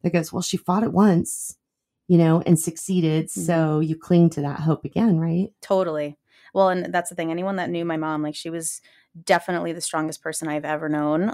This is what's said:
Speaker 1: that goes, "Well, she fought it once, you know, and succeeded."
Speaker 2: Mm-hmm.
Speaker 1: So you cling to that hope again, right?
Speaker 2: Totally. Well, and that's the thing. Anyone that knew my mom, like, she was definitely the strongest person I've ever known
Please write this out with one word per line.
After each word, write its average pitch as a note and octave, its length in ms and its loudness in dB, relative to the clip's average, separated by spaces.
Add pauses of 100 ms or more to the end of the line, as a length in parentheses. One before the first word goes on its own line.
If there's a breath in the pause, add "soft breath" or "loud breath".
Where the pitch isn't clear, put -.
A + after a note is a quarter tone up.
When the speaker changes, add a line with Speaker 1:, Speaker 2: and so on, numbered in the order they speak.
Speaker 1:
that E3+ 100 0
goes, E3 180 0
"Well, F#3 100 -4
she - 160 -4
fought F#3+ 260 -2
it A3 100 -2
once, F3+ 640 2 (500)
you F3+ 100 6
know, E3 280 6
and E3+ 140 2
succeeded." E3 680 0
Speaker 2:
Mm-hmm. - 140 -8
Speaker 1:
So D#3+ 400 0
you D#3+ 160 -2
cling E3+ 340 4
to D#3+ 100 -4
that C#3+ 200 -6
hope D#3 240 0
again, G#3 340 0
right? E3 320 -2 (100)
Speaker 2:
Totally. D#3 560 -2 (360 soft breath)
Well, F#3+ 160 4
and F3+ 240 -2
that's F3 160 -2
the F3+ 60 -14
thing. E3 160 -4
Anyone F#3+ 260 -4
that F3+ 120 -4
knew E3+ 160 -4
my E3 120 -2
mom, D#3 260 -4
like, D3+ 120 -4
she - 140 -10
was E3 320 -8 (440 soft breath)
definitely E3+ 480 0
the E3 80 -12
strongest D#3 400 -4
person D#3+ 260 -8
I've D3+ 180 -4
ever D3+ 240 -4
known D3+ 440 0